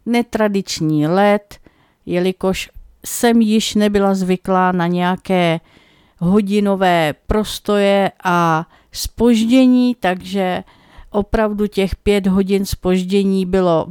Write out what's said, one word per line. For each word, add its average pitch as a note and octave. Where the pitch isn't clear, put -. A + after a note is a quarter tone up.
netradiční G3+
let, G3+
jelikož F#3
jsem A#3
již G#3+
nebyla G3+
zvyklá F#3
na F3
nějaké F3
hodinové F#3+
prostoje G3
a E3+
zpoždění, B3
takže F#3
opravdu G#3
těch G3
pět G3+
hodin G3
zpoždění F#3+
bylo F3+